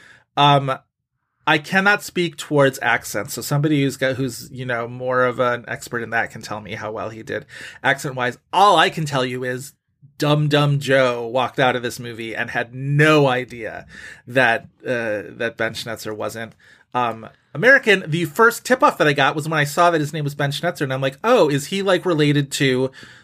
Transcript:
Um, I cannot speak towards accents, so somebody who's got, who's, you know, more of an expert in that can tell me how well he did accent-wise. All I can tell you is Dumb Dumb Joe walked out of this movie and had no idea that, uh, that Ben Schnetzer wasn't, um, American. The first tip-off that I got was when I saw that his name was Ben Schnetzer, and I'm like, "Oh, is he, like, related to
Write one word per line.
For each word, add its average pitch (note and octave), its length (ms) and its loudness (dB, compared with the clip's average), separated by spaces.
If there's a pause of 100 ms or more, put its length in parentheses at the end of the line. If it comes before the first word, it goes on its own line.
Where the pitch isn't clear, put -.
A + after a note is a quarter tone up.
(360)
Um, C#3+ 340 4 (760)
I D#3 100 4
cannot F#3+ 460 0
speak - 340 -4
towards C3+ 460 2
accents, A#2 500 -2
so B2 80 -8
somebody D3 420 0
who's C3+ 140 -2
got, C3 200 -2
who's, B2 340 -8
you B2+ 160 -12
know, A#2 200 -4
more B2+ 380 -2
of B2 160 0
an A#2+ 260 0
expert A#2 360 -8
in A2 80 -8
that A2+ 200 -2
can A2 120 -16
tell G#2+ 180 -10
me G#2+ 140 -12
how A2 180 -8
well G#2+ 160 -8
he A2 140 -14
did G#2 240 -8 (360)
accent-wise. B2+ 540 -2 (160)
All F#3+ 240 6
I F3+ 140 4
can D#3+ 160 -4
tell C#3 180 0
you B2+ 200 -6
is B2+ 280 -8 (460)
Dumb D3 300 2
Dumb D3 300 4
Joe B2+ 480 2
walked A#2+ 320 -2
out B2+ 160 4
of A#2+ 80 -4
this A#2 160 -6
movie A#2 380 -10
and A#2+ 140 -6
had A#2+ 240 -6
no C#3+ 540 4
idea A#2 580 -6 (400)
that, A#2+ 380 2 (200)
uh, A2+ 540 -4
that A#2 180 -4
Ben A2+ 160 -2
Schnetzer A2 420 -10
wasn't, G#2+ 400 -10 (380)
um, A2+ 380 -4 (240)
American. A3 520 4
The D#3+ 200 -2
first A3+ 400 2
tip-off B3+ 320 2
that D#3+ 100 4
I C#3+ 60 2
got C#3+ 200 2
was D3+ 140 -6
when D#3+ 100 -2
I D3 60 2
saw F3 260 4
that D#3+ 120 2
his C#3+ 100 -4
name D#3 120 -4
was C#3+ 100 -6
Ben C#3+ 160 -2
Schnetzer, E3+ 320 -4
and C3 100 -4
I'm C3 80 -4
like, C3+ 240 -4
"Oh, A3 240 4
is D3 200 -2
he, G3 120 -4
like, F#3+ 240 2
related D3 480 2
to C3 380 0 (340)